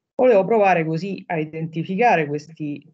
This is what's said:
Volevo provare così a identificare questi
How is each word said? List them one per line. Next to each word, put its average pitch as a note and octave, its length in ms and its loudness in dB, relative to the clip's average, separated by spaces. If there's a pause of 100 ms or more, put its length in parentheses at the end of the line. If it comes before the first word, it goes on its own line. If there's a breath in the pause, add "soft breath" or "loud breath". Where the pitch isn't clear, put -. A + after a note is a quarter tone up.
(160)
Volevo G#3+ 300 4
provare F#3+ 400 2
così F3+ 420 -6
a F3 100 -4
identificare E3 920 -2
questi D3 680 -10